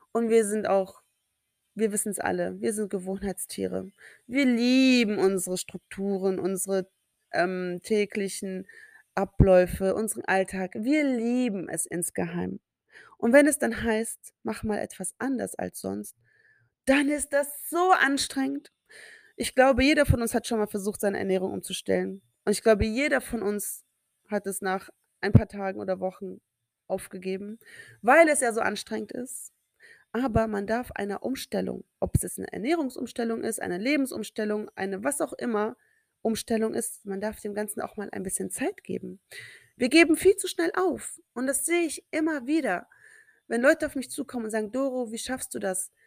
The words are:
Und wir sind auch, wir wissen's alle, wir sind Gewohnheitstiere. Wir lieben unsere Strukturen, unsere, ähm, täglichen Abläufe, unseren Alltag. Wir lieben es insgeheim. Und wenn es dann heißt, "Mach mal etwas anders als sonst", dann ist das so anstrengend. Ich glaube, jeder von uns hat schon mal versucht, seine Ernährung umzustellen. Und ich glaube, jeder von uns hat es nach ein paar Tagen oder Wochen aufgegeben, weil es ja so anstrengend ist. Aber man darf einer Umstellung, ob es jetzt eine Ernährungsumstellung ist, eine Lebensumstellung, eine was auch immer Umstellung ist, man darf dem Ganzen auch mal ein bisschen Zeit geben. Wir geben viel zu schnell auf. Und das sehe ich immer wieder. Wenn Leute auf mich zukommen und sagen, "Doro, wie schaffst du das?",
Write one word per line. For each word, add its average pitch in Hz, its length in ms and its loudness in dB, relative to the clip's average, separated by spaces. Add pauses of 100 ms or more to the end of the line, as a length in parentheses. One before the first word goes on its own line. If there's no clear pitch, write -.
(120)
Und 233 160 2
wir 226 160 6
sind 208 220 -2
auch, 190 360 0 (720)
wir 208 180 0
wissen's 208 260 -4
alle, 185 420 -2
wir 226 140 -2
sind 208 160 -4
Gewohnheitstiere. 190 1000 -6 (360)
Wir 269 180 0
lieben 247 760 4
unsere 185 380 2
Strukturen, 190 840 -4
unsere, 190 520 -2 (420)
ähm, 180 500 -2
täglichen 196 840 -4 (520)
Abläufe, 190 800 6
unseren 214 300 -4
Alltag. 190 500 0
Wir 277 260 2
lieben 240 640 0
es - 180 -4
insgeheim. 175 760 -4 (560)
Und 233 160 2
wenn 285 160 8
es 285 100 0
dann 226 240 -2
heißt, 226 500 -2 (120)
"Mach 220 180 -6
mal 214 160 -2
etwas - 400 -8
anders 240 380 -4
als - 240 -6
sonst", 196 360 -8 (680)
dann 277 220 4
ist 294 240 -2
das 285 160 0 (200)
so 359 220 2
anstrengend. 277 800 0 (640)
Ich - 200 -6
glaube, 262 260 6
jeder 285 240 6
von 233 160 2
uns 233 120 -2
hat 220 120 -2
schon 226 120 0
mal 208 100 0
versucht, 202 320 -4
seine 196 180 0
Ernährung 190 340 0
umzustellen. 190 680 -4 (220)
Und 214 80 2
ich - 100 -2
glaube, 220 240 6
jeder 262 340 0
von 233 220 -6
uns 208 420 -4 (440)
hat 208 180 -4
es 196 160 -6
nach 190 260 -4 (320)
ein 196 120 2
paar 220 160 8
Tagen 196 320 -6
oder 190 200 -4
Wochen 190 400 -8 (460)
aufgegeben, 190 720 -8 (440)
weil 311 260 8
es 294 120 2
ja 240 120 0
so 220 80 -2
anstrengend 214 520 -4
ist. - 400 -12 (600)
Aber 226 340 2
man 202 200 -4
darf 233 260 -2
einer 202 320 -6
Umstellung, 202 600 -6 (140)
ob - 160 0
es - 80 0
jetzt - 160 -10
eine - 140 -10
Ernährungsumstellung 247 880 -4
ist, - 180 -6
eine 180 180 -4
Lebensumstellung, 214 1000 -4
eine 190 260 -6
was 277 180 -4
auch 294 120 -4
immer 220 440 -2 (460)
Umstellung 220 520 0
ist, - 320 -6
man 196 140 -6
darf 214 200 -6
dem 208 140 -8
Ganzen 208 260 -6
auch - 160 -10
mal 202 160 -8
ein 196 100 -6
bisschen 190 280 -6
Zeit - 340 -6
geben. 185 360 -10 (560)
Wir 240 120 0
geben 320 280 6
viel 381 200 6
zu - 120 -6
schnell 330 260 -2
auf. - 460 -2 (140)
Und 254 120 -4
das 269 180 -2
sehe 339 180 2
ich - 280 -4
immer 302 360 -2
wieder. 269 420 0 (580)
Wenn 233 160 0
Leute 311 240 4
auf - 80 -10
mich 254 160 -6
zukommen 247 360 -8
und 214 40 -6
sagen, 214 220 -2
"Doro, 254 400 -2
wie 226 60 -8
schaffst - 360 -8
du 240 40 -8
das?", 190 340 -4 (140)